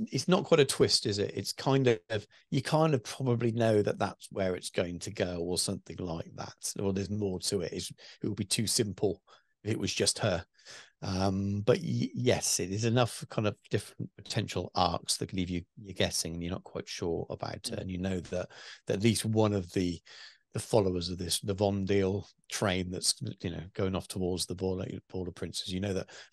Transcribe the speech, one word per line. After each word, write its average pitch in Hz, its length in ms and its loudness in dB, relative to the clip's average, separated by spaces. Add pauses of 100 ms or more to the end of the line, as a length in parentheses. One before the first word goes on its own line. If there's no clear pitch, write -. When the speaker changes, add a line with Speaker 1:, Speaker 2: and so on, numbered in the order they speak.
(120)
Speaker 1:
it's - 160 0
not 175 160 4
quite 160 160 6
a 143 40 8
twist, - 420 4
is 101 120 0
it? 104 160 0
It's 104 180 -4
kind 135 340 2
of, 110 400 2 (240)
you 139 120 2
kind 156 320 4
of 120 100 0
probably 120 480 0
know 113 280 4
that - 180 0
that's - 340 -2
where 95 240 0
it's - 140 -10
going 87 300 -2
to 98 120 -8
go 90 260 -2
or 87 180 -2
something 95 420 -4
like 82 360 -6
that, - 460 -10
or 98 120 0
there's 95 180 -4
more 101 300 -2
to 101 200 -2
it. 80 120 -6
It's, 95 180 -6 (320)
it - 60 -2
would 101 80 -2
be 107 80 -2
too 107 220 0
simple 101 560 0 (400)
if 104 80 -4
it - 80 0
was - 160 -2
just - 240 2
her. 90 260 0 (580)
Um, 98 640 0
but 123 140 6
y-, 120 360 0
yes, 123 460 2
it 90 100 -2
is 107 140 0
enough 120 460 2
kind 110 180 0
of 101 80 -2 (140)
different - 480 -4
potential - 560 -4
arcs - 420 2
that - 160 -6
leave 92 160 -2
you, 87 140 -2 (200)
you're 98 120 -14
guessing 85 400 -2
and 85 80 -6
you're 87 100 -4
not 92 120 -6
quite - 240 -10
sure 85 420 -4
about - 380 -8
it. 107 80 -6
Speaker 2:
Mm. - 20 -6
Speaker 1:
And 92 120 -6
you 90 80 -4
know 92 220 -2
that, 90 280 -6 (380)
that 107 120 2
at 95 40 0
least 110 220 4
one 110 300 4
of 90 180 -2
the, 87 260 0 (540)
the - 80 -4
followers 90 480 2
of 90 80 -4
this, 85 240 -2
the 107 140 -2
Von 98 320 2
Deal 98 420 2 (220)
train 92 400 0
that's, - 240 0 (260)
you - 100 -4
know, 80 120 -8 (100)
going 95 220 0
off 92 140 -4
towards 90 360 -2
the 90 100 -6
Border, 92 300 -2 (240)
Border 90 220 -6
Princes, - 420 -8
you 92 80 -2
know 101 140 0
that 92 160 -4 (220)